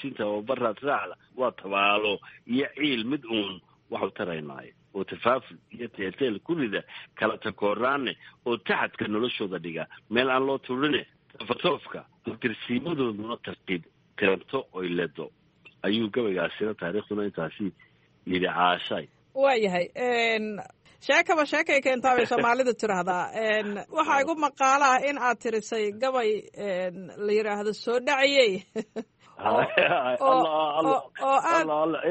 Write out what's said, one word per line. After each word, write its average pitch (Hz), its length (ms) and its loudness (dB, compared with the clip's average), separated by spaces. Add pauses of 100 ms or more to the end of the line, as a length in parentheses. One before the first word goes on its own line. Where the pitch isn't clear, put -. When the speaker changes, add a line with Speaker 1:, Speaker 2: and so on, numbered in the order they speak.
Speaker 1:
siin 135 120 -8
tababaraad 107 720 -2
raacda 101 320 -2 (200)
waa 123 160 0
tabaalo 101 680 0 (280)
iyo 127 280 0
ciil 135 300 0
mid 139 200 -4
uun 101 360 -2 (300)
wax 104 120 -4
u 98 80 -2
taraynaayo 78 640 -8 (200)
oo 98 100 -4
tafaaful 117 540 -2 (140)
iyo 120 160 -12
teelteel 104 520 -4
ku - 160 -4
rida 104 280 -2 (320)
kala 107 220 -2
takooraane 107 760 -2 (300)
oo 120 120 0
taxadka 113 500 -2
noloshooda 107 520 -4
dhiga 82 280 -8 (220)
meel 123 200 2
aan 131 160 2
loo 135 120 0
turine 131 480 -2 (320)
tafatoofka - 680 -4 (220)
abtirsiimadooduna 120 1120 -4
tartiib 90 460 -8 (340)
tiranto 95 560 0
oy 92 160 -6
ledo 82 420 -4 (520)
ayuu 110 260 0
gabaygaasina 101 640 -2
taariikhduna 104 520 -4
intaasi 90 460 -6 (560)
yidhi 92 200 0
caashay. 87 580 0 (280)
Speaker 2:
Waayahay, 220 600 2
een, 226 640 -2 (440)
Sheekaba 320 420 4
sheekay 302 360 2
keentaa 262 340 2
bay 240 100 4
Soomaalidu 240 480 2
tiraahdaa. 185 500 0 (100)
Een, 214 360 0 (200)
waxaa 311 320 2
igu 302 140 0
maqaalo 285 500 4
ah 254 220 6
in 285 100 -2
aad 240 220 0
tirisay 220 520 -2
gabay, 240 400 0 (220)
een, 185 440 -4 (180)
la 208 180 -2
yiraahdo 208 400 0
Soo 240 260 0
Dhaciyey. 269 540 4 (220)
<laughs> 226 300 -8 (320)
Oo, - 180 2
Speaker 1:
<laughs> - 0 -
Allah, 185 640 4
Speaker 2:
oo, 262 220 6 (300)
Speaker 1:
Allah, 269 300 2
Speaker 2:
oo, - 120 -16 (100)
oo 269 180 4
aad, 330 240 2
Speaker 1:
Allah, 151 180 0
Allah, 156 300 0